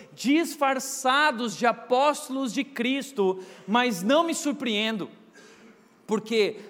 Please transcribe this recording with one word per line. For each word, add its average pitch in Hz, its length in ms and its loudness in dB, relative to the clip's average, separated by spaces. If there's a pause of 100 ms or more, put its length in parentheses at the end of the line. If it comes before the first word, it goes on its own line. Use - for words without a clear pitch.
(140)
disfarçados 269 1400 0
de 208 100 0
apóstolos 262 840 0
de 262 120 -2
Cristo, 214 760 -2 (260)
mas 220 360 0
não 285 220 4
me 330 100 -2
surpreendo. 220 760 -2 (960)
Por 214 140 0
quê? 214 360 0 (140)